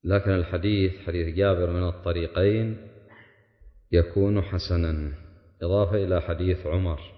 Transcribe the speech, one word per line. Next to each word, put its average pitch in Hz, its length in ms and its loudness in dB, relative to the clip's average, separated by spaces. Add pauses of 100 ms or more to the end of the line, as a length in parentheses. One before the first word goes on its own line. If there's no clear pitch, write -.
لكن 98 280 2
الحديث 92 760 0
حديث 82 280 -4
جابر 90 340 2
من 87 180 0
الطريقين 95 1000 -2 (1000)
يكون 98 500 2
حسناً، 85 720 -2 (480)
إضافة 95 340 2
إلى 92 260 0
حديث 87 460 -2
عمر 85 340 0 (160)